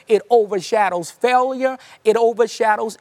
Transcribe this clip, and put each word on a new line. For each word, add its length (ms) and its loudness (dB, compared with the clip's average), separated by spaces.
It 240 2
overshadows 800 0
failure. 680 -2
It 120 4
overshadows 840 0